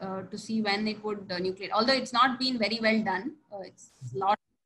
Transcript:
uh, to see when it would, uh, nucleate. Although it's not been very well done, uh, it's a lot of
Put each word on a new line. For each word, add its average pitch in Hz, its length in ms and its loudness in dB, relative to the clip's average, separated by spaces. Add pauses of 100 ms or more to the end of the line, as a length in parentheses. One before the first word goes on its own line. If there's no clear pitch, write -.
uh, 190 220 -6
to 185 140 -12
see 220 240 -2
when 208 280 0
it 214 160 -6
would, 202 260 -6
uh, 180 80 -2
nucleate. 185 320 -4
Although 226 220 4
it's 262 200 0
not 247 280 4
been 254 180 -2
very 220 240 0
well 220 180 4
done, 202 340 -2 (180)
uh, 202 80 -12
it's - 300 -18 (220)
a 190 60 -6
lot 190 140 2
of 214 60 2 (280)